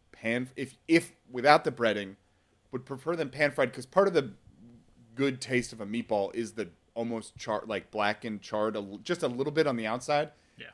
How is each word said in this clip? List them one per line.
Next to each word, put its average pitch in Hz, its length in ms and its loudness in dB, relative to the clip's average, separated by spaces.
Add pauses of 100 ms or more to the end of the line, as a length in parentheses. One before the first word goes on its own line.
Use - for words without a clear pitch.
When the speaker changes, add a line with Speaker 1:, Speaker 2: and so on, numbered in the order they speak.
(120)
Speaker 1:
pan, 123 440 -2
if, 139 200 -8 (100)
if - 260 4 (180)
without 139 340 6
the 151 80 -2
breading, 104 440 0 (540)
would 127 140 -6
prefer 139 320 -6
them 156 140 -2
pan 143 200 2
fried, 131 220 0
'cause 123 140 -12
part 196 220 4
of 180 60 0
the 135 180 2 (840)
good 131 260 0
taste 123 320 -2
of 110 80 -12
a 101 60 -8
meatball 104 480 -2
is 110 180 -4
the 104 160 -6 (260)
almost 117 420 -6
char-, - 300 -4
like, 101 240 -6
blackened, 107 500 -2
charred, 107 360 -2
a - 20 -6
l-, 101 240 -10
just 170 200 -4
a 143 60 2
little 135 240 -4
bit 151 140 4
on 131 100 0
the 113 100 -2
outside. 147 440 -2 (260)
Speaker 2:
Yeah. - 180 -18